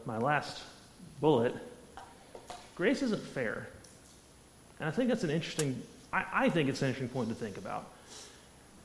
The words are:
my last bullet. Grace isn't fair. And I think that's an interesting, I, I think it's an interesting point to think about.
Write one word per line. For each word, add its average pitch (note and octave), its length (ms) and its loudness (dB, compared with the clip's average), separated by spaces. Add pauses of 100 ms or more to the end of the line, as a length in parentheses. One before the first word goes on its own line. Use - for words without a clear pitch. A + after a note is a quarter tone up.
my A2+ 140 -4
last C#3 420 0 (600)
bullet. C3 340 6 (1200)
Grace A#3 260 2
isn't A#3 220 0
fair. - 460 -4 (1120)
And D3 80 0
I D#3 40 0
think A#3+ 160 2
that's - 160 2
an D#3+ 60 2
interesting, D3 500 0 (320)
I, - 200 2
I C4 160 4
think D3+ 200 4
it's C3 140 0
an C#3 60 4
interesting B2+ 200 -2
point A#2+ 200 -2
to A2 60 -2
think G2+ 240 -6
about. G#2 280 -8 (1000)